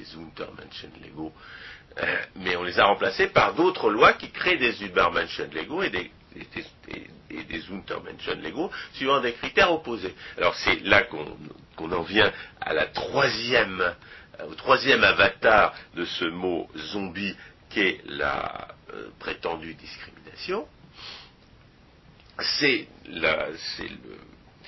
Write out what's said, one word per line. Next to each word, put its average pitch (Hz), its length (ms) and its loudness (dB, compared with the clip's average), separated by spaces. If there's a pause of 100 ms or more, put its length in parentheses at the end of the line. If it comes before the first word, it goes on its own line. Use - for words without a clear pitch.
des - 160 -16
Untermenschen - 720 -14 (100)
légaux, - 320 -12 (680)
euh, - 180 -2 (180)
mais 92 220 -2
on 87 80 -4
les 90 160 0
a 107 60 8
remplacées 117 420 2
par 104 260 4
d'autres 180 340 2
lois 196 260 8
qui - 180 -12
créent 180 240 0
des 120 260 0
Übermenschen 85 720 0
légaux 92 320 -6
et 165 60 -2
des, 90 200 -6 (240)
et - 120 -16 (100)
des, 90 100 -10 (220)
et, - 500 -14
et 82 60 -10
des 82 260 -10
Untermenschen - 720 -8
légaux, 107 320 -6 (220)
suivant 143 260 2
des 120 140 0
critères 185 360 2
opposés. 107 460 -4 (220)
Alors 87 180 4
c'est 90 240 0
là 98 240 6
qu'on, 78 340 -10 (380)
qu'on 82 160 -8
en 87 100 0
vient 95 300 4 (280)
à - 120 -4
la 78 140 0
troisième, 113 1080 0 (500)
au 78 120 -12
troisième 127 480 4
avatar 98 680 6 (220)
de 87 100 -2
ce - 200 -4
mot 87 500 -2
zombie 92 640 -6 (340)
qu'est 95 360 0
la, - 680 -4 (180)
euh, 53 160 -12 (120)
prétendue 82 540 -6
discrimination. - 920 -10 (1700)
C'est - 460 0 (220)
la, 78 400 0 (280)
c'est - 120 -8
le, - 280 -16 (520)